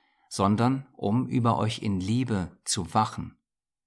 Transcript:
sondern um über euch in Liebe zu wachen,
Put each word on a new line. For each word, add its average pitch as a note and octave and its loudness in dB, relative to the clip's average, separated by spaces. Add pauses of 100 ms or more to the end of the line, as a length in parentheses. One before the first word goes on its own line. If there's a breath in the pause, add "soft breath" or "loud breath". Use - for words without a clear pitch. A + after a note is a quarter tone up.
(300 loud breath)
sondern A#2 2
um A#2+ 0
über A#2 2
euch A2 -2
in G2 -2
Liebe G#2+ -2
zu - -4
wachen, - -2 (480)